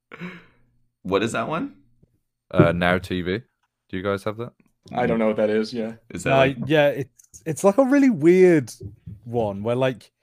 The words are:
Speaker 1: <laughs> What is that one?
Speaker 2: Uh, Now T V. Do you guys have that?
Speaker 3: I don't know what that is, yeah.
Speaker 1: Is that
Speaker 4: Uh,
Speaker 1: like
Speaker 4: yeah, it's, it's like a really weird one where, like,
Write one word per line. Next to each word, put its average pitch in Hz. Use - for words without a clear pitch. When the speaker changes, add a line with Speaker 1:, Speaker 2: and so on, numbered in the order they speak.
Speaker 1:
<laughs> -
What 98
is 117
that -
one? 196
Speaker 2:
Uh, 85
Now 87
T 90
V. 92
Do 92
you 92
guys 98
have 107
that? 120
Speaker 3:
I 120
don't 113
know 110
what 107
that 107
is, 110
yeah. 113
Speaker 1:
Is 87
that 87
Speaker 4:
Uh, 135
Speaker 1:
like 135
Speaker 4:
yeah, 147
it's, -
it's 160
like 196
a 269
really 269
weird 175
one 107
where, 117
like, 131